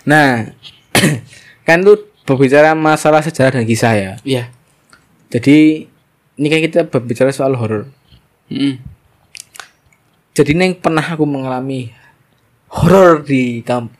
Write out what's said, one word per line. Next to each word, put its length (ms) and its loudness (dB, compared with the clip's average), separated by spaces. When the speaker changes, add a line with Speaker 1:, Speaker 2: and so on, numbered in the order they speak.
Speaker 1:
Nah, 480 2
<clears throat> 40 0
kan 160 2
tuh 180 4
berbicara 520 2
masalah 480 0
sejarah 320 0
dan 120 -2
kisah 280 0
ya. 180 -4
Speaker 2:
Iya. 220 -4
Speaker 1:
Jadi 580 2
ini 140 -4
kan 140 0
kita 220 -2
berbicara 460 -2
soal 260 -4
horor. 320 -6
Speaker 2:
Mm-mm. 300 -6
Speaker 1:
Jadi 200 0
neng 220 -2
pernah 280 -4
aku 200 -4
mengalami 640 -6
horor 500 4
di 400 -4
kamp-, 380 -6